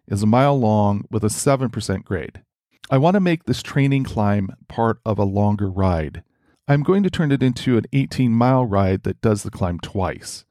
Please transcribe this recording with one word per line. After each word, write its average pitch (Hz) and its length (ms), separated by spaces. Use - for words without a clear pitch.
is 104 160
a 107 40
mile 135 320
long 104 520
with 110 120
a 107 60
seven 131 400
percent 104 360
grade. - 360
I 139 80
want 160 160
to 208 60
make 175 240
this - 180
training 139 420
climb 101 520
part 113 380
of 104 140
a 104 40
longer 101 460
ride. 87 540
I'm 143 140
going 196 220
to 185 80
turn 156 200
it 131 120
into 123 340
an 104 160
eighteen 131 380
mile 123 340
ride 98 380
that - 180
does 107 220
the 101 80
climb 87 280
twice. - 720